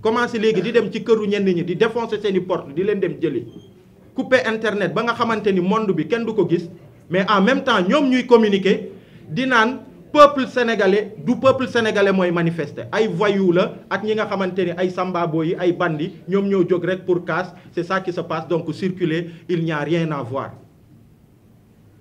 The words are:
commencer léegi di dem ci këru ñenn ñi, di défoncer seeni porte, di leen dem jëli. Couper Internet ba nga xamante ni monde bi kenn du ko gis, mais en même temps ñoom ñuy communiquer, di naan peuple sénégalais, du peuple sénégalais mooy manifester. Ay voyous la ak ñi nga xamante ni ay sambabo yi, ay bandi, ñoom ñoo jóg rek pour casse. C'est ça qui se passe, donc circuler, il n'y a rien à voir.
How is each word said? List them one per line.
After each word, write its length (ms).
commencer 380
léegi 220
di 120
dem 180
ci 120
këru 240
ñenn 180
ñi, 180
di 140
défoncer 420
seeni 220
porte, 320
di 100
leen 160
dem 220
jëli. 240
Couper 260
Internet 420
ba 100
nga 100
xamante 400
ni 80
monde 320
bi 140
kenn 180
du 80
ko 160
gis, 200
mais 200
en 120
même 220
temps 240
ñoom 220
ñuy 160
communiquer, 680
di 160
naan 340
peuple 360
sénégalais, 680
du 120
peuple 320
sénégalais 420
mooy 200
manifester. 600
Ay 160
voyous 460
la 200
ak 140
ñi 100
nga 120
xamante 400
ni 120
ay 140
sambabo 500
yi, 160
ay 140
bandi, 400
ñoom 220
ñoo 200
jóg 140
rek 220
pour 180
casse. 300
C'est 120
ça 180
qui 100
se 100
passe, 260
donc 280
circuler, 540
il 160
n'y 80
a 80
rien 320
à 100
voir. 300